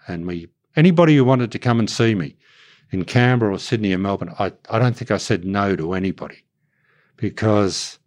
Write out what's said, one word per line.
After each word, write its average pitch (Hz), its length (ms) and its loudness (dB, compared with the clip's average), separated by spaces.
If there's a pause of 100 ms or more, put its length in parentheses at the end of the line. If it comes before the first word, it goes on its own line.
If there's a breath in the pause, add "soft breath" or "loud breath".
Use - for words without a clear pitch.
And 87 180 -10
we, 87 220 -10 (280)
anybody 165 400 6
who 135 80 6
wanted 123 280 2
to 110 60 -8
come 117 200 0
and 107 100 0
see 113 260 0
me 80 220 -6 (540 soft breath)
in 92 140 -4
Canberra 120 500 2
or 92 40 -6
Sydney 104 360 -2
or 92 40 -2
Melbourne, 95 400 -4
I, 98 140 -2 (160)
I 113 100 -2
don't 120 180 2
think - 140 -12
I 104 60 2
said 92 280 -4
no 98 320 0
to 82 160 -6
anybody 92 520 -6 (720)
because 104 920 -2